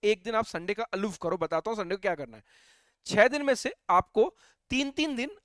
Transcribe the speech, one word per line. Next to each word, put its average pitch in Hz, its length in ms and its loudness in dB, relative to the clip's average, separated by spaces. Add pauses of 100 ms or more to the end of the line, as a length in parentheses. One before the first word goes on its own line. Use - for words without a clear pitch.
एक 208 200 2
दिन 226 120 -4
आप 220 100 0
संडे 180 280 -6
का 220 100 -6
अलूफ 196 380 -4
करो। 175 160 -2
बताता 165 340 -2
हूँ 220 60 -6
संडे 185 180 -4
को 190 60 -6
क्या 185 140 -2
करना 120 220 -12
है। 101 60 -20 (640)
छह 208 220 6
दिन 285 140 -2
में 277 140 2
से - 180 -6 (160)
आपको 190 460 4 (360)
तीन 277 200 0
तीन 302 240 -2
दिन 262 160 -4 (140)